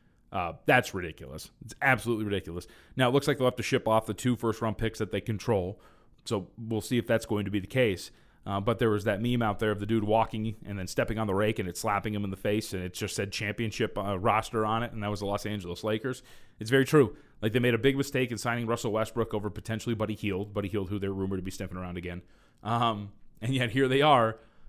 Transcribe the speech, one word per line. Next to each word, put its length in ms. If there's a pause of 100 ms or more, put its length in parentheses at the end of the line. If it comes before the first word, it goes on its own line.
(320)
uh, 220 (120)
that's 260
ridiculous. 580 (140)
It's 160
absolutely 440
ridiculous. 420 (300)
Now, 120
it 40
looks 160
like 100
they'll 80
have 100
to 60
ship 240
off 200
the 80
two 200
first-round 440
picks 200
that 140
they 80
control, 600 (440)
so 240 (100)
we'll 220
see 180
if 80
that's 200
going 180
to 80
be 80
the 80
case. 420 (340)
Uh, 140
but 220
there 100
was 140
that 180
meme 200
out 180
there 100
of 80
the 80
dude 160
walking 540 (100)
and 100
then 120
stepping 280
on 120
the 60
rake 260
and 80
it 80
slapping 360
him 120
in 60
the 60
face, 360
and 100
it 100
just 220
said 160
championship, 640
uh, 220
roster 480
on 160
it, 100
and 120
that 60
was 100
the 60
Los 200
Angeles 380
Lakers. 400 (340)
It's 120
very 140
true. 300 (260)
Like, 120
they 80
made 140
a 40
big 180
mistake 360
in 60
signing 280
Russell 240
Westbrook 440
over 160
potentially 440
Buddy 200
Hield. 380
Buddy 160
Hield, 200
who 100
they're 140
rumored 260
to 60
be 80
sniffing 240
around 220
again. 240 (420)
Um, 460 (300)
and 140
yet 160
here 160
they 160
are. 360 (300)